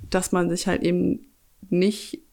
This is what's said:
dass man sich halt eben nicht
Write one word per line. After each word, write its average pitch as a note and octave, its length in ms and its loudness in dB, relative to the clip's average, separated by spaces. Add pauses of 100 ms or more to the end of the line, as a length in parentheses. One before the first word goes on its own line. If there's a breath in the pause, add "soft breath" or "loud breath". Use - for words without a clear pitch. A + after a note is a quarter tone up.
dass F#3 220 0
man F3 180 2
sich - 180 -2
halt F3 140 0
eben - 460 0 (420)
nicht F#3+ 640 0